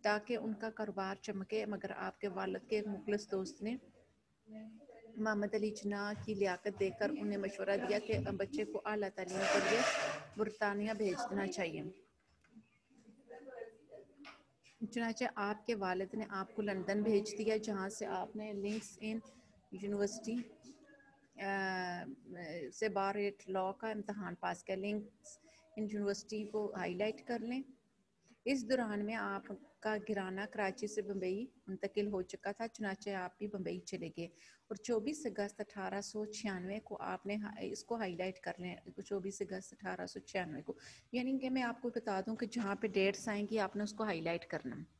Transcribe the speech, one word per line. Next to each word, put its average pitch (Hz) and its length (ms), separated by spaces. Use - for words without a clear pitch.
ताकि 214 320
उनका 220 340
कारोबार 196 460
चमके, 196 500
मगर 196 260
आपके 190 360
वालिद 190 420
के 214 60
एक 208 100
मुखलिस 208 440
दोस्त 190 320
ने 233 160
मोहम्मद 208 360
अली 214 160
जिन्ना 202 440
की 214 200
लियाकत 196 420
देखकर 196 340
उन्हें 208 280
मशवरा 196 380
दिया 233 220
कि 214 200
बच्चे 196 460
को - 140
आला 208 300
तालीम 185 300
के 196 320
लिए 233 100
बरतानिया 214 560
भेज 202 200
देना 196 320
चाहिए। 165 360
चुनांचे 226 380
आपके 208 500
वालिद 185 400
ने 214 100
आपको 196 380
लंदन 202 400
भेज 208 340
दिया, 220 200
जहाँ 202 320
से 196 160
आपने 214 480
लिंक्स 208 500
इन 220 200
यूनिवर्सिटी, 202 680
अ, - 1080
से - 180
बार 196 300
एट 202 300
लॉ 190 240
का 220 180
इम्तिहान 202 520
पास 175 200
किया। 190 140
लिंक्स 208 640
इन 214 100
यूनिवर्सिटी 208 560
को 208 320
highlight 180 440
कर 233 200
लें। 247 240
इस 254 180
दौरान 220 380
में 214 120
आपका 202 840
घराना 202 480
कराची 208 420
से 208 140
बम्बई 196 460
मुंतकिल 196 400
हो 190 140
चुका 190 300
था, 226 140
चुनांचे 202 460
आप 180 280
भी 208 80
बम्बई 185 300
चले 175 300
गए 170 180
और 214 60
चौबीस 247 500
अगस्त 202 340
अठारह 196 400
सौ 214 260
छियानवे 202 520
को 214 160
आपने 190 420
हा-, 208 220
इसको - 380
highlight 185 420
कर - 220
लें, 175 200
चौबीस 196 360
अगस्त 190 300
अठारह 185 340
सौ - 140
छियानवे 175 420
को। - 140
यानी 254 240
कि 262 100
मैं 262 140
आपको 240 280
बता 220 300
दूं 220 140
कि 226 120
जहाँ 202 300
पे 220 120
dates 196 400
आएंगी, 208 280
आपने 202 280
उसको 208 200
highlight 170 400
करना। 151 400